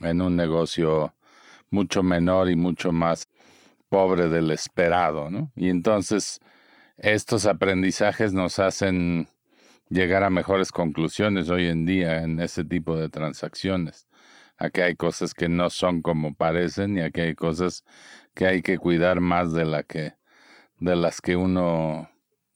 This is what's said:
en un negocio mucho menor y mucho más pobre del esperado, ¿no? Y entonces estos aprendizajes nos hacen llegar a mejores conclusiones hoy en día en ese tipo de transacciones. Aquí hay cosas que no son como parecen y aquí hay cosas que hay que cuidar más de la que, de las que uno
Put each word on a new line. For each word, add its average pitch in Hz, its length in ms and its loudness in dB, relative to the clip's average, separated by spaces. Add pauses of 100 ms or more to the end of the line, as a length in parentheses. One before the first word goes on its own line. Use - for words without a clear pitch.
en 85 200 0
un 90 140 2
negocio 80 800 0 (540)
mucho 98 340 0
menor 90 460 2
y 87 80 2
mucho 87 340 0
más 82 380 0 (580)
pobre 92 400 4
del 82 240 2
esperado, 82 800 0
¿no? 135 260 -6
Y 90 140 0
entonces 98 720 0 (560)
estos 104 480 0
aprendizajes 98 880 2
nos 92 260 -2
hacen 90 680 0 (640)
llegar 92 340 2
a 98 60 2
mejores 92 420 0
conclusiones 82 800 -2
hoy 90 180 2
en 82 180 0
día 85 380 0
en 80 160 -4
ese 85 240 -4
tipo 82 320 -4
de 80 140 -4
transacciones. 78 1000 -6 (480)
Aquí - 240 -4
hay 90 160 2
cosas 85 380 -4
que 85 160 -2
no 87 200 0
son 87 320 -2
como 78 320 -2
parecen 87 640 -2
y 87 40 -2
aquí 80 180 -4
hay 82 160 -2
cosas 85 480 -2 (500)
que 92 120 0
hay 92 160 4
que 92 160 0
cuidar 87 420 2
más 87 320 2
de 82 140 0
la 78 180 -2
que, 78 300 -8 (640)
de 87 160 0
las 85 240 0
que 90 160 0
uno 85 720 0 (460)